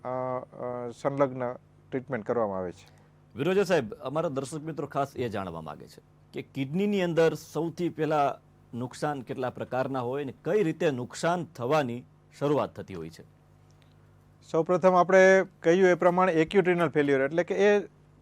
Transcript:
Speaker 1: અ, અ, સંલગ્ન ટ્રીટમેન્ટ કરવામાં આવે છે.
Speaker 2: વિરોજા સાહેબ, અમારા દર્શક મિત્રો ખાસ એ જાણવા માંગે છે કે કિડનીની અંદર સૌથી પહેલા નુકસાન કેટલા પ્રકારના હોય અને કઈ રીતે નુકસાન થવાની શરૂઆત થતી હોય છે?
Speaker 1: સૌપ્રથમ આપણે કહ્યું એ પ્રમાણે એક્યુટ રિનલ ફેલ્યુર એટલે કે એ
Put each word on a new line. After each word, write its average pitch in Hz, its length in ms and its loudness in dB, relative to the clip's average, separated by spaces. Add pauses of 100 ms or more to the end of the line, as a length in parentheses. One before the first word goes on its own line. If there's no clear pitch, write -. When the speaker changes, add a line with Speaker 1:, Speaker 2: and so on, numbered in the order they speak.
Speaker 1:
અ, 127 380 -6
અ, 123 520 -10 (100)
સંલગ્ન 131 520 -2 (380)
ટ્રીટમેન્ટ 123 340 -6
કરવામાં 110 340 -2
આવે 90 120 -6
છે. - 160 -20 (480)
Speaker 2:
વિરોજા 185 280 0
સાહેબ, 156 300 0
અમારા 156 360 -6
દર્શક 139 320 -8
મિત્રો 151 260 -8
ખાસ 139 280 -6
એ 123 140 -4
જાણવા 92 320 -8
માંગે 73 260 -14
છે - 140 -20 (320)
કે 139 80 -10 (120)
કિડનીની 185 480 -2
અંદર 165 320 2
સૌથી 165 560 -6
પહેલા 151 500 0 (340)
નુકસાન 127 480 -6
કેટલા 123 280 -6
પ્રકારના 131 500 -4
હોય 127 240 -6
અને 131 100 -10 (120)
કઈ 196 180 0
રીતે 160 280 0
નુકસાન 160 540 -4
થવાની 127 580 -2 (360)
શરૂઆત 139 360 0
થતી 95 180 -14
હોય 82 160 -10
છે? - 140 -20 (1300)
Speaker 1:
સૌપ્રથમ 180 420 2
આપણે 185 520 8 (180)
કહ્યું 180 260 6
એ 180 40 6
પ્રમાણે 180 380 4
એક્યુટ 165 360 2
રિનલ 175 220 2
ફેલ્યુર 143 320 2
એટલે 160 220 0
કે 185 120 -4
એ 202 260 4 (400)